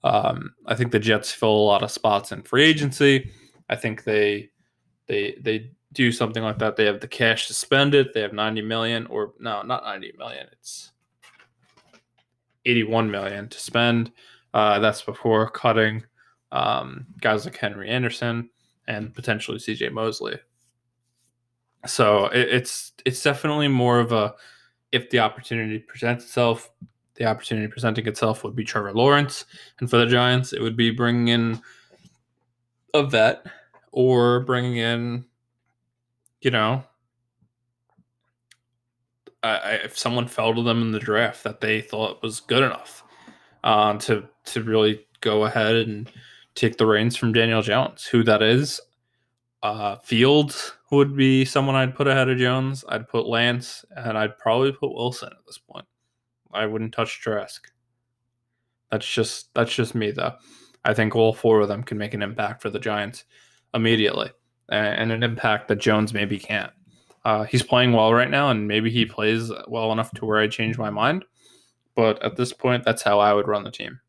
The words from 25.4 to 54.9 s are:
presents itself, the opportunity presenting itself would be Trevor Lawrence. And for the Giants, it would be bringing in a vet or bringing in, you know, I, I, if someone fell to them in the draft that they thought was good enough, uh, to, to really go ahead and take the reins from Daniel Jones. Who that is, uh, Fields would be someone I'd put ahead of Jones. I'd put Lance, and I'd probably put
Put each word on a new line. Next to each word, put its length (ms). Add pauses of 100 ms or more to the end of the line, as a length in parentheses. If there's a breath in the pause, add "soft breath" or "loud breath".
presents 460
itself, 460 (440)
the 100
opportunity 440
presenting 380
itself 380
would 100
be 100
Trevor 280
Lawrence. 520 (340 loud breath)
And 100
for 80
the 100
Giants, 460
it 80
would 160
be 140
bringing 380
in 340 (1300 soft breath)
a 80
vet 440 (460 loud breath)
or 480
bringing 360
in, 480 (1160)
you 80
know, 320 (2500)
I, 140
I, 140 (140)
if 120
someone 300
fell 280
to 80
them 200
in 80
the 80
draft 460
that 160
they 200
thought 420
was 180
good 220
enough, 420 (600 loud breath)
uh, 340
to, 300 (180)
to 160
really 440 (140)
go 240
ahead 320
and 340 (440 loud breath)
take 220
the 100
reins 300
from 160
Daniel 300
Jones. 440
Who 180
that 180
is, 380 (840)
uh, 340
Fields 760 (180)
would 240
be 300
someone 320
I'd 180
put 140
ahead 220
of 80
Jones. 500
I'd 200
put 180
Lance, 580 (120)
and 200
I'd 220
probably 340
put 220